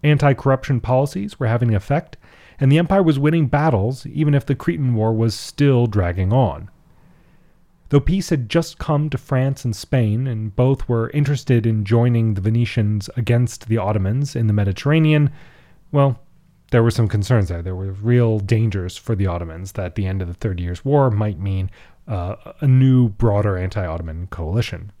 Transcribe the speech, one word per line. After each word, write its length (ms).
Anti-corruption 800
policies 580
were 80
having 220
an 60
effect, 420
and 100
the 80
empire 240
was 160
winning 300
battles, 580
even 300
if 100
the 100
Cretan 400
War 180
was 200
still 540
dragging 460
on. 360
Though 140
peace 280
had 200
just 280
come 320
to 80
France 460
and 100
Spain, 540
and 260
both 360
were 220
interested 540
in 200
joining 480
the 80
Venetians 760
against 540
the 80
Ottomans 580
in 120
the 60
Mediterranean, 800
well, 280
there 120
were 80
some 160
concerns 420
there. 120
There 140
were 160
real 480
dangers 580
for 180
the 120
Ottomans 460
that 200
the 140
end 160
of 40
the 60
Thirty 300
Years' 200
War 280
might 280
mean, 300
uh, 280
a 80
new, 420
broader 480
anti-Ottoman 680
coalition. 720